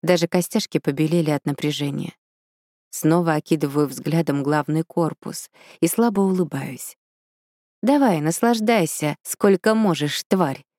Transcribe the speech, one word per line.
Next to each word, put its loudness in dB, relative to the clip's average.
Даже 2
костяшки -2
побелели 0
от -2
напряжения. -4
Снова 2
окидываю 0
взглядом -2
главный 0
корпус -6
и 2
слабо 0
улыбаюсь. -4
"Давай, 4
наслаждайся, 0
сколько 2
можешь, 0
тварь. 0